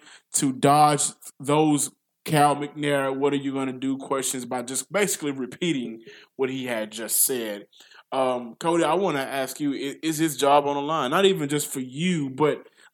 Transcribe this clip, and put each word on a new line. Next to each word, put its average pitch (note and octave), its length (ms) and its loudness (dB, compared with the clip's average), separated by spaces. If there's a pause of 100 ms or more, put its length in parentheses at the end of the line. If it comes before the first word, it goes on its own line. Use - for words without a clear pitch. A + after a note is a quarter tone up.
(340)
to C#3 180 2
dodge C#3+ 500 6 (380)
those D3 500 2 (340)
Cal D3 300 4
McNair, C#3+ 640 -2
"What C#3+ 160 2
are C#3+ 40 2
you C#3 160 -2
gonna C3+ 200 -2
do?" C3+ 260 -4
questions C3+ 460 -4
by B2 180 -6
just C3 300 -8
basically D#3+ 400 -2
repeating B2+ 720 -4 (320)
what C3 140 0
he C3 160 -6
had A2 260 -4
just A2 320 -2
said. G#2+ 420 -4 (460)
Um, B2+ 480 -2
Cody, E3 240 2
I D3+ 100 2
wanna F3 240 0
ask C3+ 400 -4
you, C#3+ 160 -2
i-, C3+ 300 -6
is D#3+ 140 -2
his D#3 180 0
job C#3+ 280 6
on C#3+ 120 -2
the C#3 60 -4
line? D3 280 -2
Not F#3 140 2
even E3 240 2
just D3 180 -2
for - 140 -8
you, C#3+ 500 -2
but C3+ 380 0 (260)